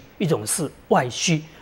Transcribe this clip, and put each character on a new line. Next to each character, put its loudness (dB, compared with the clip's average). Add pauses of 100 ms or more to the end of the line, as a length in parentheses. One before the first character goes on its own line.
(180)
一 0
种 0
是 -2 (160)
外 4
需 0 (180)